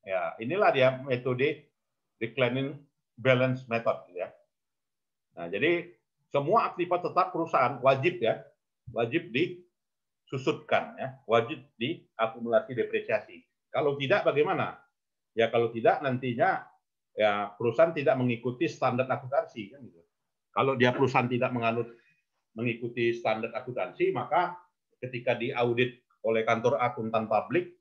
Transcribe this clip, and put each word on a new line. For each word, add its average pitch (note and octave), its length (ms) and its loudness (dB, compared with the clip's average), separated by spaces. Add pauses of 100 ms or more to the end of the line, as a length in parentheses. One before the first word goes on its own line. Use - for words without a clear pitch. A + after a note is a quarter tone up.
Ya, F2+ 320 -2
inilah E3+ 320 2
dia C3 320 4
metode C3 640 -2 (560)
declining C3 560 -2 (400)
balance B2+ 480 2
method, A2+ 400 -2
gitu F2+ 160 -8
ya. - 80 -8 (1040)
Nah, E2+ 160 -10
jadi D#3+ 400 -2 (400)
semua F#3 400 2
aktivitas E3+ 400 -2
tetap F3+ 240 0
perusahaan C#3+ 480 0
wajib C3 400 2
ya, A2 160 0 (560)
wajib A#2+ 400 -2
disusutkan - 1600 -4
ya, - 320 -10
wajib A#2 320 2 (160)
diakumulasi A#2 960 -2
depresiasi. G#2+ 720 -4 (240)
Kalau C#3 320 0
tidak C#3 240 2
bagaimana? D3 560 0 (560)
Ya A2+ 160 2
kalau A#2 240 2
tidak C#3+ 240 4
nantinya C3 640 0 (560)
ya G#2 400 2
perusahaan D#3 320 4
tidak D3 240 2
mengikuti B2+ 560 -2
standar B2 400 -2
akuntansi B2 640 -4
kan B2+ 80 -20
gitu. E2+ 180 -20 (520)
Kalau C3+ 240 2
dia B2 160 6
perusahaan C3 320 2
tidak B2 240 0
menganut A#2 400 -2 (640)
mengikuti A#2 640 -2
standar A2 400 -2
akuntansi, A2+ 560 -4
maka E3 400 0 (480)
ketika B2+ 320 -4
diaudit A#2+ 640 0 (240)
oleh A2+ 240 0
kantor A#2 320 2
akuntan A2+ 480 -2
publik - 560 0